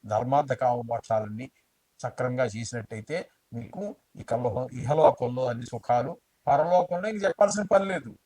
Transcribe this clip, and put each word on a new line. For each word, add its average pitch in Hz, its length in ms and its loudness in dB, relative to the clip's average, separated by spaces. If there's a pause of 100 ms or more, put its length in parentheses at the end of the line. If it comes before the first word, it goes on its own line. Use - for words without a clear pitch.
ధర్మార్థ 131 460 2
కామ 123 280 0
మోక్షాలన్నీ 113 680 -4 (520)
సక్రమంగా 127 420 -2
చేసినట్టయితే 113 840 -8 (240)
మీకు 175 420 -10 (200)
ఇకలో-, 123 560 -4
ఇహలోకంలో 127 720 2
అన్ని 120 200 -4
సుఖాలు, 123 520 0 (280)
పరలోకంలో 175 640 2
ఇంక 208 160 -4
చెప్పాల్సిన 202 480 2
పని 196 120 6
లేదు. 156 260 -4 (160)